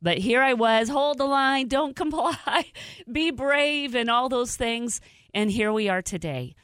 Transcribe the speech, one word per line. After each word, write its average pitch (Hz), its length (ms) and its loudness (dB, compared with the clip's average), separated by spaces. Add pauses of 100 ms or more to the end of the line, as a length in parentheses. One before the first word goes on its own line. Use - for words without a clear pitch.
But 170 180 2
here 233 220 2
I 269 120 4
was, 226 360 4
Hold 285 280 0
the 277 80 -2
line, 269 420 2
don't 269 280 -2
<laughs> - 0 -
comply, 311 760 -2 (400)
be 311 200 0
brave, 285 640 0
and 233 140 0
all 240 200 2
those 240 260 -2
things. 233 460 -4 (320)
And 208 180 0
here 214 200 2
we 214 180 0
are 185 120 0
today. 151 640 -6